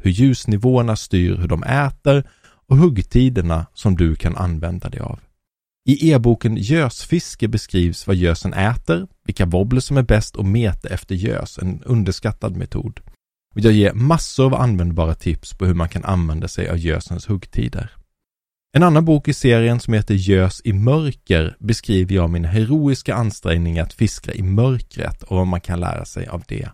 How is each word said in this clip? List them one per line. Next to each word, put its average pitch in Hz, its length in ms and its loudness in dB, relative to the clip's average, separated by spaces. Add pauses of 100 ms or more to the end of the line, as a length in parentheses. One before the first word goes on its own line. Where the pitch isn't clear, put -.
hur 95 100 2
ljusnivåerna 117 840 2
styr 90 400 0
hur 87 120 -4
de 80 160 -2
äter 139 600 0 (440)
och 135 100 6
huggtiderna 117 960 2
som 95 220 0
du 82 200 2
kan 80 220 -4
använda 87 520 -6
dig - 100 -12
av. - 200 -10 (680)
I 151 260 4
e-boken 117 460 2
Gösfiske 139 920 -2
beskrivs 87 600 -2
vad 98 80 2
gösen 85 380 0
äter, 120 540 -2 (180)
vilka 101 200 0
wobbler 104 360 2
som 135 160 -2
är 131 60 4
bäst 107 320 0
och 98 100 -4
meta 104 440 0
efter 92 260 -8
gös, - 420 -6
en 92 260 -6
underskattad 107 720 -2
metod. - 440 -8 (560)
Och 104 40 -4
jag 107 140 6
ger 101 200 4
massor 135 520 0
av 131 100 2
användbara 87 600 0
tips - 380 -6
på 95 120 -4
hur 90 80 2
man 85 160 -2
kan 85 160 -10
använda 82 420 -2
sig 92 220 -8
av 85 80 -2
gösens 82 520 -6
huggtider. - 640 -6 (840)
En 156 100 6
annan 165 220 4
bok 151 220 2
i 143 60 0
serien 117 460 2
som - 140 -2
heter 104 220 0
Gös 92 480 2
i 113 100 -2
mörker 117 840 0
beskriver 98 560 0
jag 85 140 2
mina 85 180 -2
heroiska 127 680 0
ansträngningar 85 680 -2
att - 100 -8
fiska - 400 -2
i 101 100 -6
mörkret 117 800 -2
och 92 140 -4
vad 92 100 0
man 90 140 -4
kan 87 180 -6
lära 85 260 -6
sig - 220 -12
av 87 200 -12
det. - 260 -10